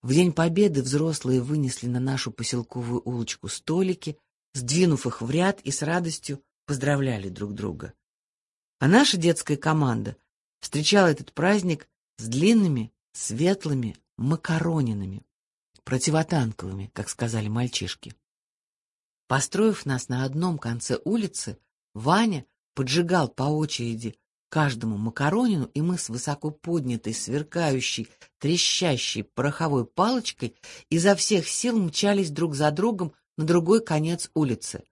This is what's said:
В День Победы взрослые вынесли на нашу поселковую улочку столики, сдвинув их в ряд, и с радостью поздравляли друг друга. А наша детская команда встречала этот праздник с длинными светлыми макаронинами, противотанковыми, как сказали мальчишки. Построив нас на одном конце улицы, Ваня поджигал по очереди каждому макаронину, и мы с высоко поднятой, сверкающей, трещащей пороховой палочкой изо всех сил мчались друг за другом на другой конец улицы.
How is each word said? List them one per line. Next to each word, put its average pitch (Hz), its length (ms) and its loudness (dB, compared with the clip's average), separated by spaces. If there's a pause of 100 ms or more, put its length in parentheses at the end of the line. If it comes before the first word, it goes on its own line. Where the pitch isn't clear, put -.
В 123 100 -4
День 170 220 6
Победы 165 500 2
взрослые 139 580 0
вынесли 131 460 -2
на 123 140 -2
нашу 131 280 -2
поселковую 120 800 -6
улочку 120 400 -6
столики, 175 720 -2 (340)
сдвинув 139 540 2
их - 140 -6
в 117 100 -4
ряд, 185 300 2
и 139 100 -6
с - 100 -4
радостью 160 640 -4 (220)
поздравляли 131 640 0
друг 101 240 -8
друга. 98 400 -8 (840)
А 139 100 4
наша 233 260 8
детская 165 400 2
команда 127 640 0 (420)
встречала 180 480 4
этот 147 240 0
праздник 180 560 0 (300)
с 113 100 -10
длинными 151 640 2 (220)
светлыми 143 840 -2 (220)
макаронинами, 139 1080 -2 (600)
противотанковыми, 127 1080 -2
как - 140 -8
сказали 113 400 -4
мальчишки. 117 680 -4 (1160)
Построив 185 560 0
нас 131 240 -2
на 131 160 0
одном 156 320 -2
конце 117 480 -4
улицы, 208 520 -4 (360)
Ваня 170 520 2 (280)
поджигал 156 560 2
по - 140 -4
очереди 120 760 -2 (300)
каждому 117 480 0
макаронину, 151 760 0
и 147 80 -2
мы 175 160 0
с - 100 -8
высоко 143 420 -6
поднятой, 127 640 -4
сверкающей, 139 920 -2 (300)
трещащей 147 880 0
пороховой 143 600 0
палочкой 214 680 -2 (340)
изо 170 260 6
всех 180 340 0
сил 233 280 0
мчались 196 540 0
друг 151 240 -2
за 151 160 2
другом 185 420 -2 (240)
на 156 60 -2
другой 175 400 4
конец 165 500 -2
улицы. 127 580 -2